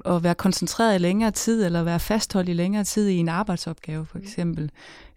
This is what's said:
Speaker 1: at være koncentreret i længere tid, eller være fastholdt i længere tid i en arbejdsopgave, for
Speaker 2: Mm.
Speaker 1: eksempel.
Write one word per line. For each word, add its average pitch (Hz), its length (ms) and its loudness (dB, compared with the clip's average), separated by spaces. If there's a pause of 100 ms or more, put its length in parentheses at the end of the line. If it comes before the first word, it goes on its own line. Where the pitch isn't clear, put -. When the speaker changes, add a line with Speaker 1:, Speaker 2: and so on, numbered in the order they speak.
Speaker 1:
at 180 160 0
være 175 120 2
koncentreret 202 600 2
i 185 40 4
længere 196 320 2
tid, 226 340 0
eller 170 180 2
være 170 180 0
fastholdt 208 480 0
i 175 40 0
længere 190 320 0
tid 208 240 0
i 185 80 2
en 170 120 2
arbejdsopgave, 165 800 -4
for - 120 -12
Speaker 2:
Mm. 190 60 -12
Speaker 1:
eksempel. 165 460 -4 (460)